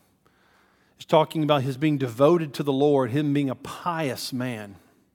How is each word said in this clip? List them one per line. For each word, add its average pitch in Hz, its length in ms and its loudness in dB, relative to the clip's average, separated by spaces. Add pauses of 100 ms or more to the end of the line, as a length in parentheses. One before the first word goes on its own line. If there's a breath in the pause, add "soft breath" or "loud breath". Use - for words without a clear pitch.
(960 soft breath)
It's - 80 -20
talking 156 400 2
about 143 180 4
his 131 140 -4
being 151 200 0
devoted 139 580 2
to 151 100 -6
the 143 80 0
Lord, 135 400 2
him 147 200 0
being 143 160 0
a 123 60 -6
pious 160 760 -6
man. 117 420 -8 (400)